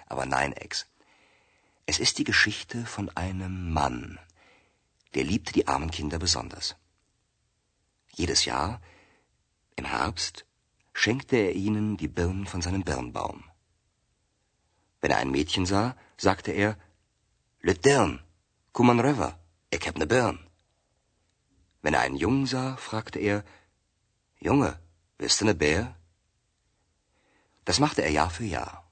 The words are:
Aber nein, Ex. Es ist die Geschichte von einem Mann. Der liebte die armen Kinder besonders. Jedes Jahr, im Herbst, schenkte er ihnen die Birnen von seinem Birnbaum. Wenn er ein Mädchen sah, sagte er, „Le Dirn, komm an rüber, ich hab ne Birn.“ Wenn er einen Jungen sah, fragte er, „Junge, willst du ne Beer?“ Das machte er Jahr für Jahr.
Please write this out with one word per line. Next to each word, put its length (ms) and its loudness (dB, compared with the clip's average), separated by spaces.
Aber 180 -4
nein, 260 0
Ex. 360 -10
Es 140 -2
ist 180 0
die 80 -2
Geschichte 600 0
von 300 -6
einem 560 -6
Mann. 480 -2
Der 100 0
liebte 300 -2
die 140 2
armen 220 -2
Kinder 300 -4
besonders. 560 -4
Jedes 340 0
Jahr, 380 -2
im 80 -8
Herbst, 600 -4
schenkte 460 2
er 180 4
ihnen 400 0
die 140 -4
Birnen 360 0
von 160 -6
seinem 220 -2
Birnbaum. 600 -6
Wenn 120 0
er 60 2
ein 140 -2
Mädchen 340 0
sah, 300 0
sagte 360 0
er, 260 0
„Le 120 2
Dirn, 500 4
komm 200 6
an 80 6
rüber, 400 0
ich 160 -2
hab 100 -6
ne 80 0
Birn.“ 320 2
Wenn 140 2
er 60 4
einen 220 -2
Jungen 220 2
sah, 320 -4
fragte 400 -8
er, 260 0
„Junge, 400 2
willst 240 0
du 40 2
ne 100 4
Beer?“ 400 0
Das 140 2
machte 240 2
er 80 2
Jahr 180 2
für 140 -8
Jahr. 480 -6